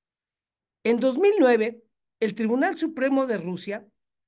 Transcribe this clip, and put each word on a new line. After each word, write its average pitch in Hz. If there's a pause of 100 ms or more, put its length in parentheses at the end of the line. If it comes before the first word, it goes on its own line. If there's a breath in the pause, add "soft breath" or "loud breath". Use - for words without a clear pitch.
(840)
En 233
dos 262
mil 403
nueve, 233 (360)
el 214
Tribunal 262
Supremo 269
de 220
Rusia 180 (420)